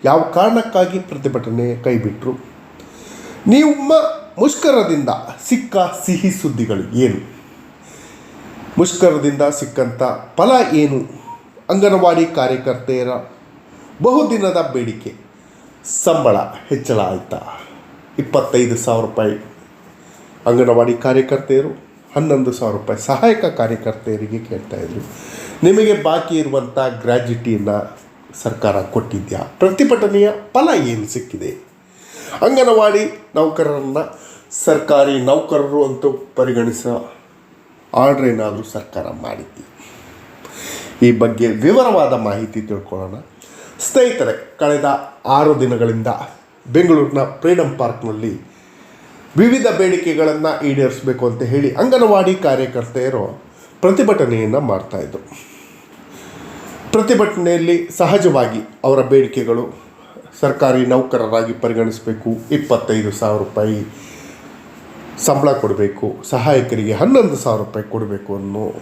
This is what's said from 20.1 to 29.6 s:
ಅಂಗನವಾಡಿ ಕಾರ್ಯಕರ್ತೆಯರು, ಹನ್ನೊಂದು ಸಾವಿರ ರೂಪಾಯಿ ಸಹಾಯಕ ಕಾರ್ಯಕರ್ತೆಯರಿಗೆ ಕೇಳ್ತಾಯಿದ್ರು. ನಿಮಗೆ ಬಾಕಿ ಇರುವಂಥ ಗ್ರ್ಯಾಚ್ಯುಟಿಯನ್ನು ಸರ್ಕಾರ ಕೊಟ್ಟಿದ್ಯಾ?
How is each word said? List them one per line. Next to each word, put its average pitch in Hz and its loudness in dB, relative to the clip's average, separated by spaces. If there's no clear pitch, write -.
ಅಂಗನವಾಡಿ 120 4
ಕಾರ್ಯಕರ್ತೆಯರು, 135 0
ಹನ್ನೊಂದು 143 0
ಸಾವಿರ 110 -2
ರೂಪಾಯಿ 107 -6
ಸಹಾಯಕ 220 2
ಕಾರ್ಯಕರ್ತೆಯರಿಗೆ 110 -4
ಕೇಳ್ತಾಯಿದ್ರು. - -10
ನಿಮಗೆ 208 6
ಬಾಕಿ 165 -2
ಇರುವಂಥ 131 -4
ಗ್ರ್ಯಾಚ್ಯುಟಿಯನ್ನು 117 0
ಸರ್ಕಾರ 104 -2
ಕೊಟ್ಟಿದ್ಯಾ? 101 -4